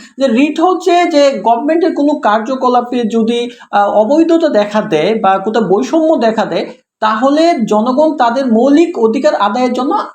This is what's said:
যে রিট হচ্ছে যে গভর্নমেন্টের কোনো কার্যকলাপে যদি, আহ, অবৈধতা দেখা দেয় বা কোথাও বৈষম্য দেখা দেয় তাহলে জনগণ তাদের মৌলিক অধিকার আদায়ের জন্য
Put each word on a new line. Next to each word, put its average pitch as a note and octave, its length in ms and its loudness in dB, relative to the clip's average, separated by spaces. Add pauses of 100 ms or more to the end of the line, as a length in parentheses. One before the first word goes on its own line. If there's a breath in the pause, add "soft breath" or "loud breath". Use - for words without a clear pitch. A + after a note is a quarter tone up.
(180 loud breath)
যে C4 100 0
রিট C#4 320 0
হচ্ছে F4 460 0
যে C#4 380 2
গভর্নমেন্টের D4 500 0
কোনো D4 260 -2
কার্যকলাপে A#3+ 920 -2
যদি, A#3+ 380 -2 (220 loud breath)
আহ, G3+ 180 0
অবৈধতা D#4+ 600 2
দেখা G#3 320 0
দেয় F3 380 -2
বা F#3+ 180 2
কোথাও A3 260 -2
বৈষম্য C4+ 540 0
দেখা A3 280 0
দেয় E3 200 -4 (340 loud breath)
তাহলে C#4 540 0 (140)
জনগণ B3+ 500 0
তাদের B3+ 300 0
মৌলিক C#4+ 520 2
অধিকার A3+ 360 0
আদায়ের A3+ 380 -2
জন্য C#4+ 240 -2 (180)